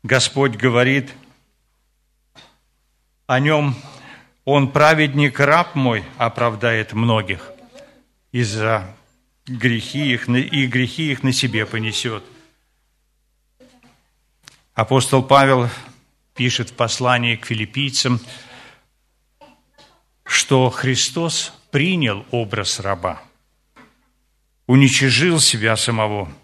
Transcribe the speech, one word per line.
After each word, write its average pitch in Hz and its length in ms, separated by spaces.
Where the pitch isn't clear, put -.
Господь 131 540
говорит 127 580
о 131 140
Нём 147 340
"Он, 135 280
праведник, 147 680
раб 156 360
мой, 117 300
оправдает 113 760
многих, 110 560
и 123 100
за 107 540
грехи 127 680
их 117 140
на-, 120 100
и 135 300
грехи 127 460
их 123 100
на 131 100
себе 110 320
понесёт". 110 600
Апостол 131 480
Павел 135 460
пишет 123 360
в - 40
послании 120 640
к - 100
филиппийцам, 123 760
что 131 460
Христос - 840
принял 139 600
образ 104 500
раба, 92 420
уничижил 135 720
себя 110 360
самого. 104 560